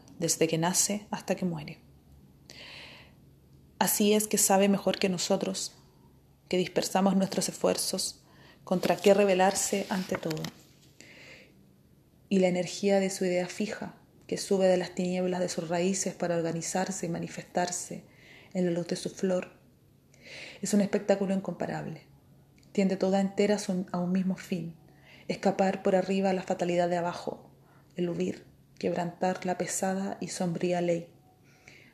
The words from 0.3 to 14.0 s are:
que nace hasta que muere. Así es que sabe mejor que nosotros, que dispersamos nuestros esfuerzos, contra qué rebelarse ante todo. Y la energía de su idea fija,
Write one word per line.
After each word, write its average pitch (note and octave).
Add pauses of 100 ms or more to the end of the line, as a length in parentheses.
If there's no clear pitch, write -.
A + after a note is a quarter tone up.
que D#3+
nace F#3
hasta -
que F#3+
muere. D#3 (2000)
Así G#3
es G#3+
que G#3
sabe G3
mejor F#3+
que G3
nosotros, F#3+ (760)
que F3+
dispersamos F#3+
nuestros F#3+
esfuerzos, - (400)
contra F3
qué G3+
rebelarse G3
ante F#3
todo. D#3+ (1900)
Y G3
la F#3
energía F3+
de F#3+
su F#3+
idea F3+
fija, G3+ (320)